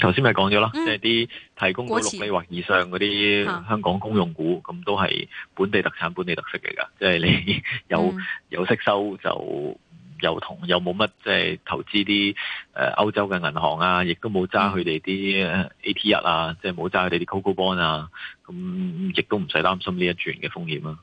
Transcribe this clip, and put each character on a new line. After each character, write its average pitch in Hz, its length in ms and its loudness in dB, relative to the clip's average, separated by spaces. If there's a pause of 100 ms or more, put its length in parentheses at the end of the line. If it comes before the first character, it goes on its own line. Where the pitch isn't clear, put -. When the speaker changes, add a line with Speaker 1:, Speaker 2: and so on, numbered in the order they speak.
Speaker 1:
頭 92 120 6
先 135 120 4
咪 117 80 6
講 98 180 4
咗 104 100 6
啦， 110 120 4
Speaker 2:
嗯。 320 140 -2
Speaker 1:
即 113 60 2
係 107 60 -2
啲 113 680 -2
提 95 80 2
供 123 120 -6
到 117 100 0
六 113 40 0
Speaker 2:
國 110 100 0
企。 101 100 -6
Speaker 1:
厘 104 100 -4
或 90 180 0
以 87 140 -6
上 90 280 2
嗰 92 80 -2
啲 101 460 2 (240)
香 107 140 0
港 92 180 2
公 107 160 -2
用 87 160 2
股， 80 320 -2
Speaker 2:
啊。 - 80 -10
Speaker 1:
咁 87 120 -12
都 101 120 0
係 - 320 0 (260)
本 98 160 0
地 104 120 2
特 - 80 -2
產、 - 240 -4
本 92 100 -4
地 87 100 -2
特 - 160 -4
色 - 60 -6
嚟 - 180 -8
㗎。 - 120 -4 (120)
即 98 60 0
係 90 140 4
你 90 440 2 (260)
有， 82 120 2
Speaker 2:
嗯。 92 180 2 (300)
Speaker 1:
有 90 160 -4
息 104 180 2
收 101 360 2
就 80 600 -4 (440)
有 82 180 0
同， - 260 -10
有 87 140 4
冇 90 140 -2
乜 107 140 0 (140)
即 - 80 -4
係 87 360 2
投 - 160 -4
資 101 220 0
啲， 101 300 2 (380)
呃， 64 220 0
歐 104 160 2
洲 104 180 0
嘅 95 80 0
銀 78 240 -2
行 80 180 2
啊， 90 260 4
亦 87 100 0
都 113 160 -8
冇 95 160 0
揸 98 280 2
佢 90 100 0
哋 78 160 0
啲， 98 440 0
Speaker 2:
嗯。 82 80 -2
Speaker 1:
呃 92 180 0 (120)
，A 104 100 0
T 104 220 2
one 85 80 2
啊， 82 400 0
即 98 60 -4
係 92 40 -2
冇 85 160 -4
揸 92 220 2
佢 - 0 -
哋 87 80 2
啲 85 80 -4
Coco 95 280 -2
Bond 92 260 0
啊， 80 280 0 (380)
咁 175 720 -4
亦 - 40 2
都 - 140 -4
唔 95 140 -2
使 - 80 0
擔 92 260 0
心 92 140 -4
呢 90 80 0
一 87 60 2
轉 82 280 -8
嘅 - 80 -6
風 90 160 -10
險 78 240 -6
啊。 78 140 -10